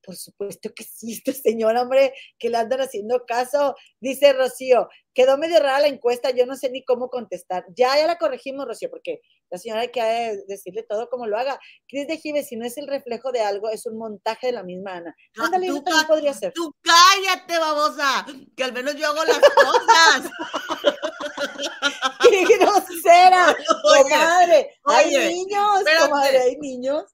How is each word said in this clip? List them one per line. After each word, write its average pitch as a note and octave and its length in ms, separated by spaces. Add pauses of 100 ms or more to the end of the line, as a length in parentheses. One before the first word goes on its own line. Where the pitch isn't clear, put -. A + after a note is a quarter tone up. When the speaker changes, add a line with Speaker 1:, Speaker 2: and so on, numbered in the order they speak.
Speaker 1:
Por F3+ 120
supuesto - 600
que A3 80
sí, A3 300
esta - 200
señora, A3+ 480
hombre, C4 320 (260)
que A#3 100
le A#3 80
andan A#3 240
haciendo A#3+ 440
caso. B3+ 500 (240)
Dice C4+ 340
Rocío, B3+ 540 (260)
quedó C4 240
medio E4 220
rara C#4 220
la D4+ 60
encuesta, B3 440
yo B3 140
no C4+ 100
sé C4 160
ni B3+ 120
cómo B3 260
contestar. F#3 560 (100)
Ya, B3+ 220
ya D4+ 100
la E4+ 100
corregimos, C#4 500
Rocío, G3+ 220
porque - 320 (300)
la F3+ 80
señora A3 220
hay A#3+ 80
que, A#3+ 120
eh, A3+ 460
decirle G3 360
todo A3+ 260
como B3 180
lo G#3 100
haga. C4 220 (280)
Cris C#4 200
de D#4+ 100
Gives, D4 320
si A#3+ 60
no A3+ 100
es A#3+ 120
el D4 100
reflejo B3+ 440
de A#3 100
algo, G3+ 280
es G#3+ 180
un A3 100
montaje A3 500
de B3 60
la G#3 100
misma F#3 340
Ana. E3+ 180 (200)
Speaker 2:
No, A3+ 100
Speaker 1:
Ándale, F4+ 220
Speaker 2:
tú C#4 80
Speaker 1:
eso C#4+ 80
también D#4+ 200
Speaker 2:
ca-, D#4 40
Speaker 1:
podría D4+ 260
ser. F#3+ 200
Speaker 2:
tú E4 280
cállate, F#4 760
babosa, D4 680 (300)
que C4 80
al B3+ 100
menos C4 220
yo D4+ 120
hago D4+ 180
las D4+ 140
cosas. D#4+ 920
Speaker 1:
<laughs> C#4+ 1900
¡Qué G4 240 (140)
grosera! F4+ 960 (140)
Speaker 2:
<laughs> D#4 140
Oye, D4 200
Speaker 1:
Comadre, E4 840
hay C#4+ 300
Speaker 2:
oye, A#3 140
Speaker 1:
niños, G4+ 500
Speaker 2:
espérate. D#4 300
Speaker 1:
comadre, C#4 300
hay B3+ 180
niños. C#4 460 (100)